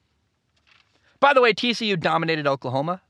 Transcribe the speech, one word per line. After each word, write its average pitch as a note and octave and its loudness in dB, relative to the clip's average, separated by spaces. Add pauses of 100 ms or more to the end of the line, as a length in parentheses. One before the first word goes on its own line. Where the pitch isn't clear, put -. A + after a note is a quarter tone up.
(1200)
By C#4 4
the C4 4
way, A#3+ 4
T A#3+ -2
C A3 -6
U G3 -2
dominated D#3+ -2
Oklahoma. C#3 -4